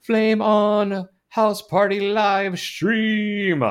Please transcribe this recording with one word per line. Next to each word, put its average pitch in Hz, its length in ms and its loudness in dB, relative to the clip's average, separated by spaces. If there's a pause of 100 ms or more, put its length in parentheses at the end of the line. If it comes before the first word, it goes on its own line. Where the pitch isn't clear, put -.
Flame 220 420 0
On 208 680 0 (200)
House 214 340 0
Party 196 380 0
live 196 580 0
stream. 208 1000 -2 (100)